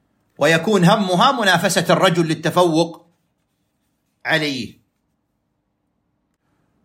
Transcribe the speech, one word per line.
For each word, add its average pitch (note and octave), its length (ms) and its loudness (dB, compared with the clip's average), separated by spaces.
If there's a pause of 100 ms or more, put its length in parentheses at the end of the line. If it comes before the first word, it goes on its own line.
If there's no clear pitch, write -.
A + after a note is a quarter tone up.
(380)
ويكون E3 480 0
همها G3+ 460 2
منافسة F#3+ 580 0
الرجل E3+ 380 2
للتفوق E3 800 -2 (1200)
عليه. C3+ 540 -6 (2000)